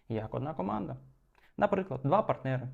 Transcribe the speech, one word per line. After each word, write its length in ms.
як 240
одна 200
команда. 440
Наприклад, 460
два 180
партнери, 520